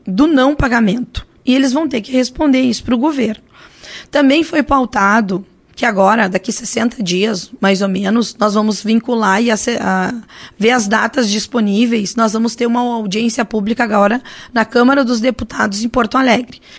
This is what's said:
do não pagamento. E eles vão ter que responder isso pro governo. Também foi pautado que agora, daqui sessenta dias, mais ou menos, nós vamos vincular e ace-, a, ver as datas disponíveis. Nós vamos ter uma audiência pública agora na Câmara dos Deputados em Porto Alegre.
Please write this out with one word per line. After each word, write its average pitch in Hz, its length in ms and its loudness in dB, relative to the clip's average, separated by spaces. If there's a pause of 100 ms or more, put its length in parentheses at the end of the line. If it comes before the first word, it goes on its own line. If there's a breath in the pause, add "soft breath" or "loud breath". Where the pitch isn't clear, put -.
do 196 200 2
não 285 280 4
pagamento. 240 720 -2 (180)
E 247 100 2
eles 269 180 2
vão 311 140 0
ter 254 140 -4
que 208 120 -12
responder 254 500 2
isso 247 200 -2
pro 254 140 -2
governo. 240 460 -2 (680 loud breath)
Também 285 320 4
foi 320 200 -2
pautado 208 800 0 (280)
que - 140 -4
agora, 196 420 2
daqui 208 240 -4
sessenta 233 500 -4
dias, 185 560 -2
mais 196 220 2
ou 196 80 0
menos, 196 500 -2
nós 214 140 2
vamos 214 320 0
vincular 220 580 0
e 233 80 2
ace-, 226 300 -2
a, 190 320 -2 (460 loud breath)
ver 220 140 2
as 240 140 0
datas 220 440 0
disponíveis. 220 840 0
Nós 220 200 0
vamos 226 200 0
ter 240 120 -2
uma 233 140 0
audiência 226 640 -2
pública 220 360 -2
agora 214 380 2 (320 loud breath)
na 220 140 0
Câmara 262 360 4
dos 233 180 0
Deputados 220 600 -2
em 233 60 -2
Porto 233 300 0
Alegre. 247 420 0 (180 loud breath)